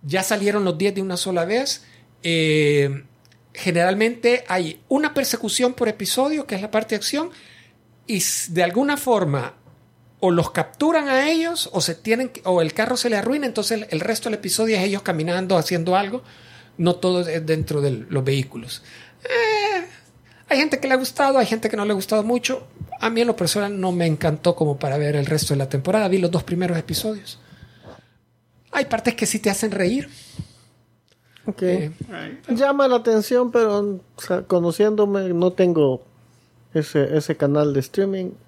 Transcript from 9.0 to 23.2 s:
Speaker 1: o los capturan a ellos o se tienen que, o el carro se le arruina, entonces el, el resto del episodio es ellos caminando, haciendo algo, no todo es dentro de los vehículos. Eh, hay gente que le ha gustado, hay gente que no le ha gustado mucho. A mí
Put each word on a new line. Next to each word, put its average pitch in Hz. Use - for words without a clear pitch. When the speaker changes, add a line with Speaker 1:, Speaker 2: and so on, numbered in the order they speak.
Speaker 1:
o 185
los 170
capturan 294
a 269
ellos 330
o -
se 165
tienen 233
que, -
o 180
el 156
carro 233
se 240
le 214
arruina, 277
entonces 220
el, 214
el 160
resto 220
del 214
episodio 214
es 180
ellos 196
caminando, 180
haciendo 175
algo, 202
no 175
todo 180
es 160
dentro 156
de 127
los 135
vehículos. 131
Eh, 427
hay 277
gente 302
que 285
le 262
ha 262
gustado, 262
hay 226
gente 220
que 220
no 208
le 214
ha 208
gustado 208
mucho. 247
A 226
mí 226